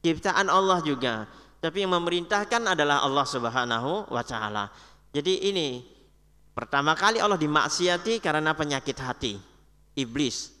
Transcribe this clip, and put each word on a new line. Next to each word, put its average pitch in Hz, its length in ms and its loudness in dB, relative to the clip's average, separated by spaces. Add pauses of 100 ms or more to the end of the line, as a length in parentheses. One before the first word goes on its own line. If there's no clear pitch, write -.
Ciptaan 180 480 0
Allah 185 320 4
juga. 123 460 -2 (340)
Tapi 185 240 -2
yang 185 80 2
memerintahkan 190 800 0
adalah 147 320 2
Allah 139 160 2
Subhanahu 123 880 -2
wa 117 160 -2
taala. 107 400 -4 (480)
Jadi 185 320 0
ini 143 400 -2 (640)
pertama 143 480 0
kali 214 240 2
Allah 202 160 2
dimaksiati 175 800 0
karena 156 320 0
penyakit 147 480 -2
hati, 123 400 -6 (560)
iblis. 131 560 -4 (100)